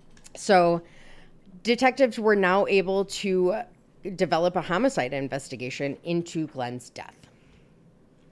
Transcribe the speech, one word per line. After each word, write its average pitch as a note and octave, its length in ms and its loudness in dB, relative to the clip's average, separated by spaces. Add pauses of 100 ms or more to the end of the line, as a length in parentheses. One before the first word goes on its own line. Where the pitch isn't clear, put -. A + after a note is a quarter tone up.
(360)
So E3+ 460 4 (840)
detectives B3 560 2
were G#3+ 160 4
now F#3+ 320 4
able F#3+ 380 0
to F#3+ 560 -2 (540)
develop F3 400 0
a F3+ 60 0
homicide E3+ 520 -2
investigation C3+ 880 -6
into E3+ 440 -4
Glenn's B2 420 -10
death. - 240 -16 (1160)